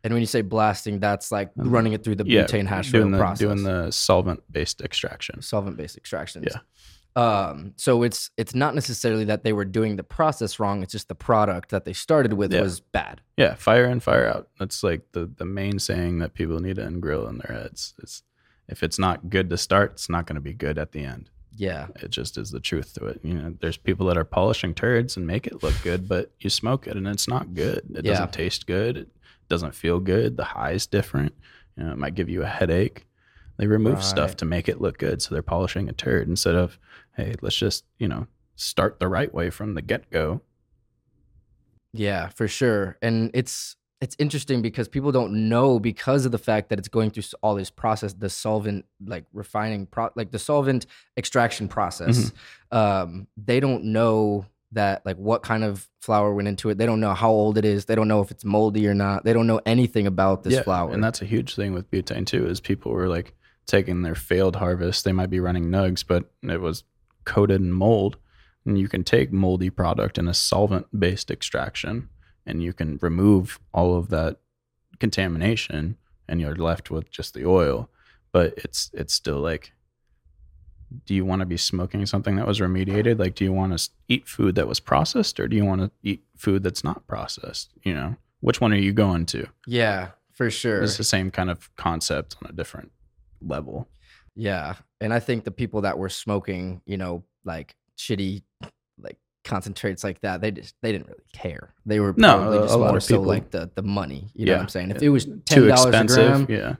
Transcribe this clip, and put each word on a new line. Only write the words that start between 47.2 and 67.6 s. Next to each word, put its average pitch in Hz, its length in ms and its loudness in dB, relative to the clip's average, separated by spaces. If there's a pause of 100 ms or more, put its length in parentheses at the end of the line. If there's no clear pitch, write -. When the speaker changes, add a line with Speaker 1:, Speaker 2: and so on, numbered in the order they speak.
Speaker 1:
s-, - 180 -14
all 107 140 2
this 95 140 -6
process, 107 440 -2
the 98 160 -6
solvent, 107 560 -2 (200)
like, 90 280 -10
refining 104 540 -6
pro-, - 280 -6
like, 110 160 -8
the 104 80 -6
solvent 135 460 0 (320)
extraction 117 500 0
process. 110 640 0 (400)
Speaker 2:
Mm-hmm. 117 60 2
Speaker 1:
Um, 95 580 0
they 120 240 0
don't 131 260 0
know 110 600 2 (260)
that, 101 340 0
like, 95 120 -4
what 110 260 0
kind 110 220 0
of 101 240 -6 (100)
flower 104 340 2
went 101 140 -2
into 104 220 -2
it. 98 80 0
They 113 80 2
don't 110 160 2
know 104 120 0
how 113 180 2
old 107 260 4
it 107 80 2
is. 101 200 2
They 113 100 2
don't 110 120 4
know 107 140 4
if 101 100 -2
it's - 140 -16
moldy 107 420 2
or 101 60 4
not. 98 320 0
They 113 80 4
don't 113 140 4
know 113 180 4
anything 113 420 4
about 95 360 2
this 123 100 2
Speaker 2:
Yeah, 131 80 2
Speaker 1:
flower. 90 320 0
Speaker 2:
and 110 100 0
that's 113 180 -2
a 101 40 -8
huge 117 300 -2
thing 101 180 -2
with 90 180 -6
butane 98 340 -2
too, 95 220 0
is 90 140 -4
people - 320 -2
were, 90 160 0
like, 87 240 -4 (320)
taking 90 380 2
their 82 120 -2
failed 92 400 2
harvest. 90 500 0
They 95 60 2
might 92 180 0
be 95 100 0
running 90 260 0
nugs, 92 420 2
but 90 240 2 (120)
it 87 180 -4
was 82 220 -4 (420)
coated 98 360 4